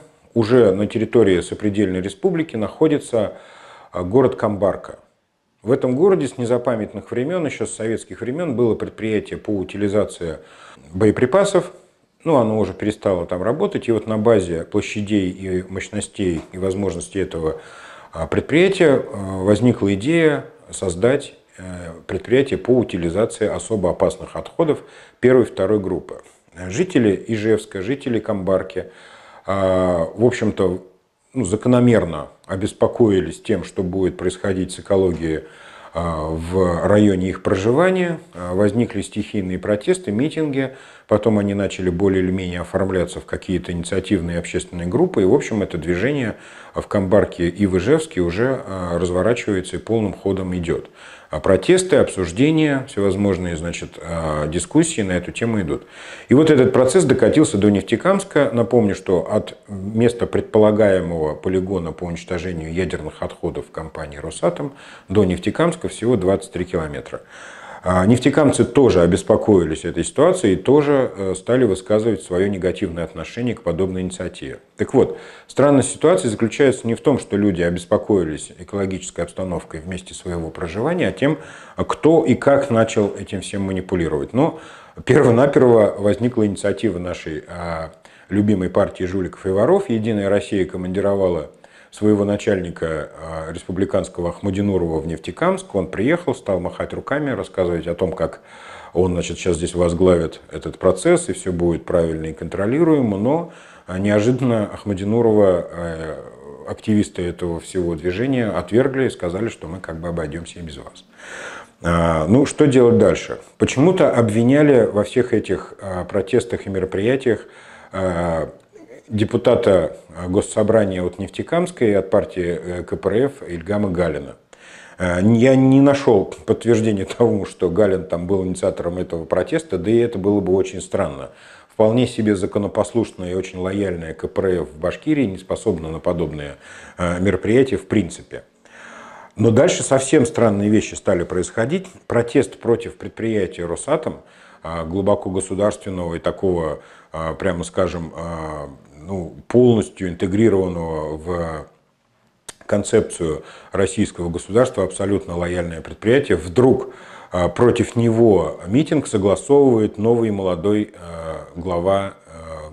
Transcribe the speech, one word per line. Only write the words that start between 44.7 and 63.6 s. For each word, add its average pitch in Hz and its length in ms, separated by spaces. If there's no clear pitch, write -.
группы. 117 360
И, - 20
в 95 80
общем, 113 300
это 87 160
движение 101 560
в 80 120
Камбарке 92 600
и 101 160
в 92 120
Ижевске 120 440
уже, 104 440
а, 90 340
разворачивается 90 800
и - 20
полным 107 340
ходом 92 420
идет. 85 340
А 78 80
протесты, 160 580
обсуждения, 131 920
всевозможные, 95 680
значит, 82 460
а, 80 460
дискуссии 87 540
на 95 100
эту 90 200
тему 113 300
идут. 73 240
И - 60
вот 151 160
этот 131 240
процесс 131 320
докатился 135 520
до 104 120
Нефтекамска. 143 840
Напомню, 113 440
что - 360
от - 240
места 101 580
предполагаемого 95 1120
полигона 92 560
по 90 140
уничтожению 85 680
ядерных 78 480
отходов 85 500